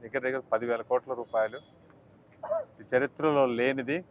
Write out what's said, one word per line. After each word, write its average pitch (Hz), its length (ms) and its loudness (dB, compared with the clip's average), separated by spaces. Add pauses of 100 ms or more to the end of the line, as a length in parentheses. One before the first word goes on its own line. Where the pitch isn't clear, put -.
దగ్గర 123 160 -4
దగ్గర 131 220 -2 (120)
పదివేల 117 280 0
కోట్ల 127 320 0
రూపాయలు. 113 440 -2 (1200)
ఇది 120 180 -2
చరిత్రలో 143 480 2
లేనిది. 131 640 0